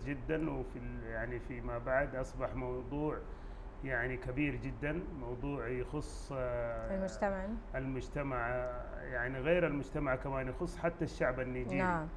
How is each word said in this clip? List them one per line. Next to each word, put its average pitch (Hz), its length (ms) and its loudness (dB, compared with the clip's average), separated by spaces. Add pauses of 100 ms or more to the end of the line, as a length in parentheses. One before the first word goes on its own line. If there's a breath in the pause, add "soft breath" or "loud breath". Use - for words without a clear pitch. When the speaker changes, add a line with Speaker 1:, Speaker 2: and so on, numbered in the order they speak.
Speaker 1:
جدًا، 143 460 0
وفي 127 280 -4
ال-، 120 240 -6
يعني 113 360 -2
فيما 120 380 -4
بعد 131 380 4
أصبح 127 400 -2
موضوع 127 640 0 (680 loud breath)
يعني 127 340 2
كبير 127 380 2
جدًا، 135 460 -2 (180)
موضوع 123 480 -2
يخص، 127 680 -2
آه، 120 580 0
Speaker 2:
المجتمع. 190 500 0 (300)
Speaker 1:
المجتمع، 131 760 0
آه، 123 540 -2
يعني 131 360 0
غير 165 280 6
المجتمع 143 480 2
كمان، 131 320 0
يخص 160 300 -2
حتى 170 280 2
الشعب 131 340 2
النيجيري. 127 420 0
Speaker 2:
نعم، 170 360 4